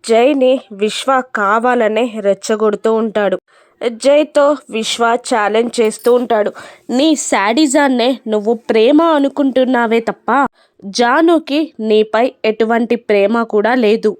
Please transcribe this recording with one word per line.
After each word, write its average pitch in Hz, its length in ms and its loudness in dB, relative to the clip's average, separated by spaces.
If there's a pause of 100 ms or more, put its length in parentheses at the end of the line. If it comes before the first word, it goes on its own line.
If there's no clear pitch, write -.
జైని 254 480 2 (200)
విశ్వ 208 380 -4 (240)
కావాలనే 220 680 0 (160)
రెచ్చగొడుతూ 202 760 -2
ఉంటాడు. 208 420 -2 (600)
జైతో 285 480 2 (260)
విశ్వ 220 340 -4 (200)
ఛాలెంజ్ 220 500 -2
చేస్తూ 220 400 0
ఉంటాడు. 220 360 0 (400)
"నీ 269 240 0
శాడిజాన్నే 254 960 0 (180)
నువ్వు 214 240 -2 (120)
ప్రేమ 247 380 2 (100)
అనుకుంటున్నావే 254 880 0
తప్ప - 280 -8 (580)
జానుకి 285 760 0 (200)
నీపై 214 440 2 (200)
ఎటువంటి 226 520 0
ప్రేమ 214 460 0
కూడా 214 320 0
లేదు" 214 460 0